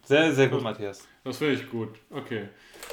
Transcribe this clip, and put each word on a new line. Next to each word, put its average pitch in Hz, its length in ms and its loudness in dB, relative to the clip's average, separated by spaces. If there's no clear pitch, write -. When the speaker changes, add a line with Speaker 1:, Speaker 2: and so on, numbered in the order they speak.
Speaker 1:
Sehr, 151 280 4
sehr 135 140 6
gut, 123 120 0
Speaker 2:
Das 123 60 -4
Speaker 1:
Matthias. 101 440 -8
Speaker 2:
das 131 140 -8
finde 147 160 0
ich 113 140 -6
gut. 113 300 -8
Okay. 110 380 -8